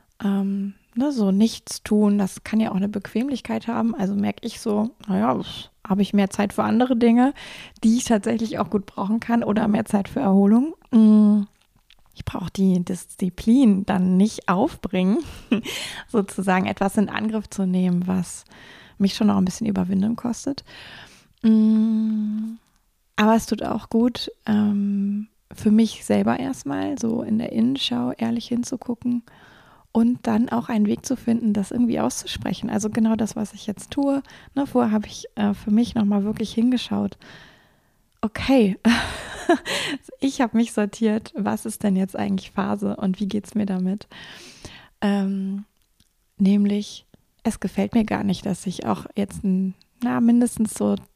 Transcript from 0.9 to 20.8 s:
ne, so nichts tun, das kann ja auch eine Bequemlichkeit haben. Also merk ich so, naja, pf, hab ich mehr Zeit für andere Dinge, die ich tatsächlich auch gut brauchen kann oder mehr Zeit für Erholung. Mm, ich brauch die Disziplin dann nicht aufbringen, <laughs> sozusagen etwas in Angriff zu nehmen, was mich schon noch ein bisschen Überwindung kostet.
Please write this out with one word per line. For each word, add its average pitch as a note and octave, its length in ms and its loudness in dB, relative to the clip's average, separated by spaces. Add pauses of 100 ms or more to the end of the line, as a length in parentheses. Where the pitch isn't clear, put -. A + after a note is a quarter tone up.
ne, C#4 180 0
so G#3 180 2
nichts - 520 0
tun, G#3 340 2
das G3 260 -4
kann A3 160 -2
ja A3 120 0
auch G3+ 40 -6
eine G3 140 0
Bequemlichkeit A3 800 -4
haben. A#3 280 -2
Also G3+ 200 -2
merk G3+ 260 -2
ich - 180 -10
so, G#3+ 300 -2 (180)
naja, G#3+ 340 0
pf, - 280 -12 (180)
hab G3 120 0
ich G3 140 2
mehr G3+ 160 4
Zeit G3+ 220 -2
für G#3 120 -2
andere A#3 340 2
Dinge, A#3+ 360 6 (500)
die A3+ 120 6
ich B3+ 80 0
tatsächlich A3 560 0
auch E3 100 -2
gut G3+ 160 -2
brauchen A3 360 -4
kann A#3 220 0
oder G#3+ 260 0
mehr G#3+ 160 2
Zeit G3+ 240 0
für - 100 -4
Erholung. G#3+ 540 4 (180)
Mm, G#3+ 520 6 (720)
ich - 120 -16
brauch - 240 -6
die F#3 340 2
Disziplin G3 1000 2
dann F#3 320 2
nicht G3+ 320 2
aufbringen, F#3+ 680 0 (300)
<laughs> G#3 140 0 (460)
sozusagen F#3+ 560 0
etwas G3 320 -2
in G3+ 100 4
Angriff G#3+ 420 -4
zu G3 160 -2
nehmen, F#3 420 0
was F#3 360 -4 (540)
mich G3 180 2
schon G#3 120 2
noch G3+ 100 4
ein F#3 80 2
bisschen A3 220 -4
Überwindung F#3+ 500 0
kostet. A#3+ 480 -6 (800)